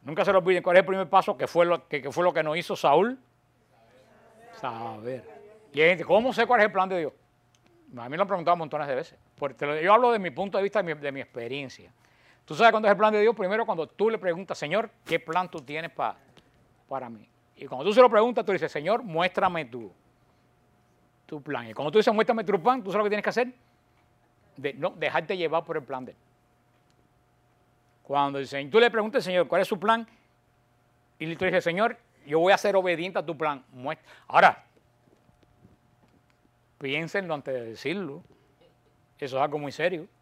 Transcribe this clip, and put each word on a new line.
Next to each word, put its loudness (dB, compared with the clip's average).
nunca -2
se 2
lo 6
olviden 2
cuál 4
es 10
el 2
primer -4
paso, 2
que -6
fue 2
lo -2
que, -6
que -8
fue -2
lo 4
que 0
nos -2
hizo -6
Saúl. 2
Saber. -10
Y -2
hay 6
gente, 0
"¿Cómo 2
sé 0
cuál 4
es 6
el -2
plan 0
de -2
Dios?". -4
A -12
mí -8
lo 2
han 0
preguntado 0
montones -6
de -2
veces. -8
Porque -6
te -6
lo, -2
yo 4
hablo 6
de 2
mi -4
punto -6
de 2
vista, 0
de -4
mi, -18
de -6
mi -10
experiencia. -12
¿Tú -12
sabes 8
cuándo 2
es 6
el 2
plan 4
de 2
Dios? 4
Primero -2
cuando -4
tú -2
le -2
preguntas, -6
"Señor, -4
¿qué -2
plan -4
tú -12
tienes -10
pa-, -6
para -10
mí?". -20
Y -18
cuando -10
tú 0
se 6
lo 10
preguntas, 2
tú -2
dices, -2
"Señor, -2
muéstrame -2
tu, -16
tu -12
plan". -8
Y -16
cuando -4
tú 6
dices, 6
"Muéstrame 0
tu 0
plan", 2
¿tú -10
sabes -2
lo 2
que 0
tienes -2
que 0
hacer? -2
De, -6
no, -6
dejarte -4
llevar -2
por -8
el -8
plan -10
de -16
él. -20
Cuando -2
el -8
Señor, -10
tú 6
le 6
preguntas -2
al -6
Señor, 0
"¿Cuál 2
es -2
su -4
plan?". 0
Y -6
tú -4
dices, 2
"Señor, -2
yo 0
voy 6
a 6
ser 0
obediente -2
a -6
tu -8
plan". -4
Muest-, -10
ahora, 6
piénsenlo -6
antes -8
de -8
decirlo. -8
Eso -8
es 0
algo -4
muy -8
serio. -4